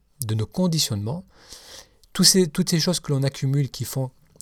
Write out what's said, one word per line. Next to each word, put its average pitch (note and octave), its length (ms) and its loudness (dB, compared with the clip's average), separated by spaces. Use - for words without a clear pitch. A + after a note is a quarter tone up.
de G#2+ 100 -2
nos A2 120 -2
conditionnements. D#3+ 800 -2
Tous F#3 120 4
ces, F#3 220 6
toutes E3 240 -2
ces E3 100 2
choses F3 200 0
que - 120 -4
l'on C3+ 100 2
accumule C#3 480 0
qui - 140 -6
font C3 260 -6